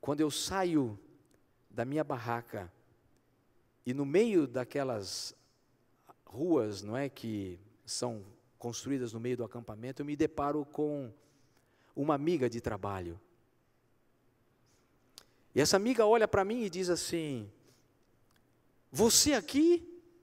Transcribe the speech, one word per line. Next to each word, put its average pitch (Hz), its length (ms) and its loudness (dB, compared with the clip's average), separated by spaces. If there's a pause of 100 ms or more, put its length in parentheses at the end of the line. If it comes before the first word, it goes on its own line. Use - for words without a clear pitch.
Quando 147 200 -2
eu 156 100 2
saio 156 680 0 (720)
da 117 140 -4
minha 147 200 -2
barraca 117 680 -6 (1120)
e 127 80 -4
no 143 100 -2
meio 175 420 4
daquelas 123 880 -6 (880)
ruas, 117 580 0
não 104 140 -6
é, 139 120 -4
que 98 500 -8 (280)
são 113 380 -6 (340)
construídas 123 540 -6
no 113 80 -8
meio 123 160 -2
do 120 80 -4
acampamento, 117 580 -12
eu 143 40 -6
me 147 100 -6
deparo 147 480 0
com 147 480 -4 (800)
uma 147 200 2
amiga 143 360 2
de 113 100 -6
trabalho. 95 600 -6 (2250)
E 120 60 4
essa 151 160 6
amiga 226 280 4
olha 220 220 6
para 208 180 2
mim 226 200 -2
e 196 60 -2
diz 180 200 -4
assim: 151 600 -4 (1400)
"Você 226 440 6
aqui?" 320 560 2 (320)